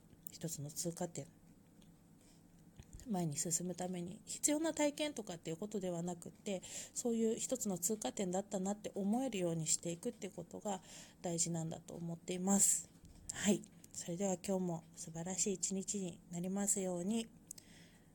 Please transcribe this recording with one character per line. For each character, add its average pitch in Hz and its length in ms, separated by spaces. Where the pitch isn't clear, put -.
一 - 180
つ - 100
の 143 120
通 - 200
過 175 160
点。 143 200
前 180 160
に 147 120
進 175 280
む 180 80
た 180 140
め 180 140
に - 240
必 - 260
要 294 80
な 320 140
体 294 180
験 302 220
と 214 100
か 175 120
っ - 20
て - 120
い 165 40
う 165 40
こ 208 100
と 208 120
で 185 100
は 170 120
な 175 140
く - 140
て、 190 320
そ - 180
う - 20
い 226 220
う - 40
一 - 180
つ 214 120
の 185 80
通 214 200
過 254 140
点 185 200
だ 185 80
っ 208 40
た 208 160
な 190 120
っ 208 40
て - 200
思 202 280
え 269 60
る 202 80
よ 175 140
う 165 40
に 160 120
し - 100
て 170 140
い 170 60
く - 120
っ - 20
て 185 180
こ 170 140
と 185 160
が 190 220
大 170 160
事 165 140
な 165 120
ん 160 60
だ - 100
と - 140
思 170 220
っ - 20
て - 160
い 180 60
ま 196 200
す。 - 300
は - 180
い。 170 100
そ - 180
れ 170 60
で 202 100
は 185 80
今 190 140
日 185 40
も 165 200
素 - 160
晴 165 120
ら 185 100
し 196 160
い 190 40
一 - 200
日 190 240
に 175 220
な 170 80
り 185 100
ま 196 180
す 202 120
よ 185 200
う 175 40
に。 226 240